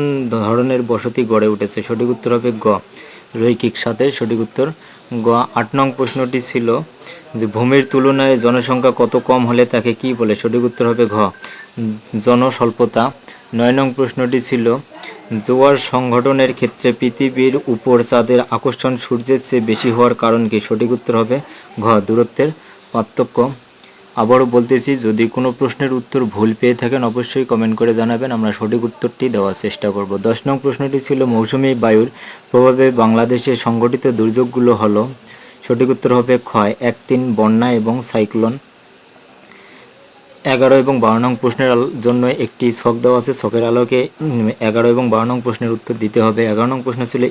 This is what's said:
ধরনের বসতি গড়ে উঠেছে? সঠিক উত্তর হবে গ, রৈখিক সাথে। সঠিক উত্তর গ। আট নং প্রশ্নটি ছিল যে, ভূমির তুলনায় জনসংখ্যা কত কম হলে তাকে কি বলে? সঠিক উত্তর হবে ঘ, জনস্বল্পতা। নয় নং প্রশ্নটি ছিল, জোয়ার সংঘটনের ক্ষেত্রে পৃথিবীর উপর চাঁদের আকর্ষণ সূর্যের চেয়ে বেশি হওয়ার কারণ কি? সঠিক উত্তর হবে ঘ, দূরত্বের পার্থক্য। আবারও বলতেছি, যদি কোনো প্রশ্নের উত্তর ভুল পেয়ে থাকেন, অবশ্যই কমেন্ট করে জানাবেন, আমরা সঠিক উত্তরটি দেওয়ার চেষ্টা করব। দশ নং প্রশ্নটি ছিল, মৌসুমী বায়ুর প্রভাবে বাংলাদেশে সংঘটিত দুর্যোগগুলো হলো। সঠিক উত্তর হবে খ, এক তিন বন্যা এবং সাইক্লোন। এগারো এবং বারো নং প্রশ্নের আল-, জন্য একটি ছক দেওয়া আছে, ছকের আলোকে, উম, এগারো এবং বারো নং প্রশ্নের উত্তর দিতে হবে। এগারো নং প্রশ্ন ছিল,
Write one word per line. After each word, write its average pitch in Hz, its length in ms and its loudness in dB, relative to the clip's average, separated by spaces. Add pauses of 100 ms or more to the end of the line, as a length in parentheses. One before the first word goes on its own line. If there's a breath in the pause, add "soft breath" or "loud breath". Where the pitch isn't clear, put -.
(300)
ধরনের 120 520 0
বসতি 117 420 -2
গড়ে 110 240 2
উঠেছে? 104 340 -4
সঠিক 120 260 -4
উত্তর 120 240 -4
হবে 120 180 0 (140)
গ, - 20 0 (680 loud breath)
রৈখিক 113 440 0
সাথে। 117 320 -2
সঠিক 117 300 -4
উত্তর 120 260 -4 (600 loud breath)
গ। - 20 2 (260)
আট 120 200 -2
নং 139 120 2 (100)
প্রশ্নটি 127 440 -2
ছিল 120 280 -4 (640 loud breath)
যে, 113 120 -2
ভূমির 123 440 2
তুলনায় 135 480 2
জনসংখ্যা 123 580 2
কত 117 200 2
কম 127 300 2
হলে 120 200 4
তাকে 117 340 0
কি 127 120 -4
বলে? 110 220 0
সঠিক 117 300 -2
উত্তর 120 220 -2
হবে 117 200 2
ঘ, 104 100 -2 (1080 loud breath)
জনস্বল্পতা। 123 800 2 (520 loud breath)
নয় 120 240 2
নং 135 160 2
প্রশ্নটি 127 460 -2
ছিল, 120 260 -2 (800 loud breath)
জোয়ার 135 320 4 (140)
সংঘটনের 127 640 2
ক্ষেত্রে - 400 -4
পৃথিবীর 127 640 0 (120)
উপর 123 360 2
চাঁদের 120 380 2 (100)
আকর্ষণ 127 460 -2
সূর্যের 123 500 -2
চেয়ে 117 240 0
বেশি 113 200 -2
হওয়ার 120 240 4
কারণ 117 340 2
কি? 107 120 0
সঠিক 117 300 -2
উত্তর 120 260 -2
হবে 113 200 0 (440 loud breath)
ঘ, 107 60 -2 (140)
দূরত্বের 113 500 0 (400 loud breath)
পার্থক্য। 120 480 -4 (800 loud breath)
আবারও 123 300 4
বলতেছি, 120 500 2
যদি 113 320 0
কোনো 127 240 -2
প্রশ্নের 131 400 -4
উত্তর 127 320 -4
ভুল 107 260 0 (100)
পেয়ে 123 200 2
থাকেন, 127 240 -2
অবশ্যই 123 460 -2
কমেন্ট 113 300 0
করে 117 140 2
জানাবেন, 117 380 -2
আমরা 110 200 -2
সঠিক 113 320 -2
উত্তরটি 120 440 -4
দেওয়ার 98 260 -2
চেষ্টা - 360 -6
করব। 98 280 -4
দশ 113 280 -2
নং 139 120 0
প্রশ্নটি 135 420 -4
ছিল, 135 240 -2
মৌসুমী 123 500 0
বায়ুর 113 340 2 (420 loud breath)
প্রভাবে 127 400 6
বাংলাদেশে 117 640 2
সংঘটিত 120 500 0
দুর্যোগগুলো 120 680 2
হলো। 107 280 2 (600 loud breath)
সঠিক 123 280 0
উত্তর 127 280 0
হবে 123 160 2 (140)
খ, - 20 -16 (300)
এক 120 160 -2 (100)
তিন 127 140 0 (140)
বন্যা 110 340 2 (120)
এবং 117 200 -2
সাইক্লোন। 113 540 -2 (1900 loud breath)
এগারো 131 320 4
এবং 135 240 2
বারো 113 180 4
নং 123 220 0
প্রশ্নের 127 320 0
আল-, 120 180 0 (120)
জন্য 120 240 2
একটি 123 460 -2
ছক 117 300 0
দেওয়া 123 160 4
আছে, 123 160 -2
ছকের 117 300 -2
আলোকে, 123 360 0 (200)
উম, 123 260 -2 (140)
এগারো 117 280 2
এবং 123 220 2
বারো 110 200 2
নং 123 100 -2
প্রশ্নের 117 300 -4
উত্তর 113 240 -6
দিতে 107 260 -4
হবে। 110 260 2
এগারো 110 260 0
নং 131 100 -4
প্রশ্ন 123 220 -4
ছিল, 120 260 -4